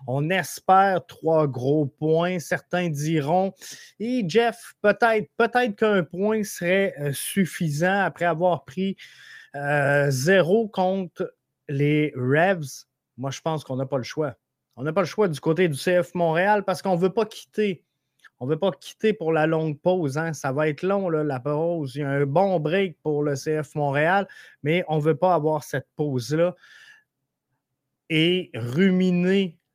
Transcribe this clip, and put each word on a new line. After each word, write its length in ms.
On 240
espère 720
trois 420
gros 380
points. 540
Certains 500
diront, « 640
Et 280
Jeff, 540
peut-être, 560
peut-être 380
qu'un 280
point 400
serait, 560
euh, 140
suffisant 840
après 260
avoir 400
pris, 320
euh, 540
zéro 580
contre 680
les 460
Revs. » 720
Moi, 120
je 120
pense 220
qu'on 120
n'a 100
pas 120
le 60
choix. 300
On 60
n'a 100
pas 100
le 60
choix 200
du 120
côté 300
du 80
C 240
F 140
Montréal 500
parce 160
qu'on 140
veut 180
pas 140
quitter. 560
On 60
veut 120
pas 120
quitter 420
pour 180
la 160
longue 320
pause, 380
hein. 160
Ça 180
va 160
être 140
long, 260
là, 160
la 160
pause. 560
Il 60
y 20
a 60
un 160
bon 340
break 420
pour 220
le 140
C 260
F 120
Montréal, 520
mais 280
on 100
veut 160
pas 180
avoir 300
cette 320
pause-là 580
et 440
ruminer 1040